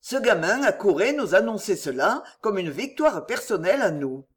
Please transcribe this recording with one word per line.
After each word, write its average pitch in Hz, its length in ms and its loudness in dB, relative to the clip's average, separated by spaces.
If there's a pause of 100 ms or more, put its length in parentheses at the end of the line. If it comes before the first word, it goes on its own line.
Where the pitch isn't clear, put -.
Ce 247 120 -6
gamin 220 480 2
accourait 202 480 2
nous 277 240 0
annoncer 220 400 0
cela 156 480 -2 (160)
comme 196 180 -2
une 175 120 -4
victoire 269 540 -2
personnelle 220 580 0
à 185 100 2
nous. 135 340 -6 (100)